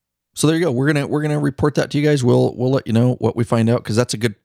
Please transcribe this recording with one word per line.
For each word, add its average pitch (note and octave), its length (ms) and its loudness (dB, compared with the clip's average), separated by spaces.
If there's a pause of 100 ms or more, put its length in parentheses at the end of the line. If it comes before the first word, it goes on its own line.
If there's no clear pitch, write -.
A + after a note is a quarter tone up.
(340)
so - 140 -2
there D#3+ 80 2
you E3 80 0
go. D#3+ 80 0
We're B2+ 160 -2
gonna, C#3+ 200 0
we're D3 140 -2
gonna D3+ 180 -2
report D3 360 -2
that - 160 -2
to C#3+ 80 -2
you D3 80 2
guys. D3 160 2
We'll, B2 320 2
we'll B2+ 160 -2
let C3+ 160 -2
you A#2 60 -2
know B2 220 2
what - 200 -2
we A#2 80 -2
find A2+ 260 0
out, A#2+ 140 0
'cause G#2 120 -6
that's B2 180 0
a B2 40 -4
good A2 280 -4